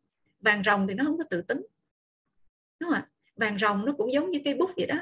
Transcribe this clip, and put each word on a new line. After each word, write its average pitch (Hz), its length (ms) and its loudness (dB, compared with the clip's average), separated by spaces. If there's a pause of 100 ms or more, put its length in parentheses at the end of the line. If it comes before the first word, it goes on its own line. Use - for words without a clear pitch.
(400)
vàng 208 260 2
rồng 202 220 4
thì 196 60 -4
nó 240 100 0
không 311 140 0
có 330 120 -4
tự 175 120 -2
tính, 277 200 -4 (1200)
đúng 339 100 -4
không 302 40 4
ạ? - 140 -2 (280)
Vàng 208 240 -2
rồng 208 260 2
nó 285 120 0
cũng 240 160 0
giống 330 180 2
như 285 140 -2
cây 285 80 0
bút 320 240 0
vậy - 80 -2
đó, 285 160 -2